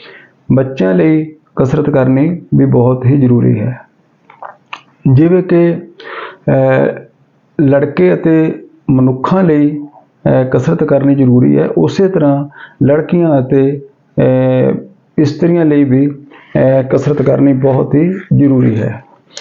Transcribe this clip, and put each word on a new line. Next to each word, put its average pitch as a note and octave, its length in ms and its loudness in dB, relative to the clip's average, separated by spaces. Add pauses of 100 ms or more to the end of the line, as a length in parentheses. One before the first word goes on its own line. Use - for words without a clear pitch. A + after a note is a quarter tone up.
(520)
ਬੱਚਿਆਂ C3+ 420 0
ਲਈ D#3 420 0 (200)
ਕਸਰਤ D3+ 340 -2
ਕਰਨੀ C3+ 520 0 (140)
ਵੀ C#3 100 0
ਬਹੁਤ B2+ 400 0
ਹੀ C#3 120 2
ਜ਼ਰੂਰੀ B2 420 2
ਹੈ। B2 220 -6 (1300)
ਜਿਵੇਂ E3+ 300 4
ਕਿ, E3+ 380 0 (680)
ਅਹ, C3 500 0 (600)
ਲੜਕੇ D3 520 0
ਅਤੇ D#3+ 500 0 (260)
ਮਨੁੱਖਾਂ C3 540 0
ਲਈ, D3 380 0
ਅਹ, - 720 -4
ਕਸਰਤ D#3+ 320 -2
ਕਰਨੀ C#3 320 0
ਜ਼ਰੂਰੀ C3 420 2
ਹੈ, - 100 0 (100)
ਉਸੇ E3+ 320 0
ਤਰ੍ਹਾਂ C#3+ 400 -2 (340)
ਲੜਕੀਆਂ D3+ 560 0
ਅਤੇ, C#3 420 0 (380)
ਅਹ, C3 540 0 (440)
ਇਸਤਰੀਆਂ E3+ 480 0
ਲਈ D3 180 2
ਵੀ, C3+ 280 0
ਅਹ, C3+ 720 -2
ਕਸਰਤ D3 380 -2
ਕਰਨੀ C3+ 320 2
ਬਹੁਤ C3+ 420 0
ਹੀ E3+ 180 0 (220)
ਜ਼ਰੂਰੀ B2+ 460 2
ਹੈ। - 220 -6 (380)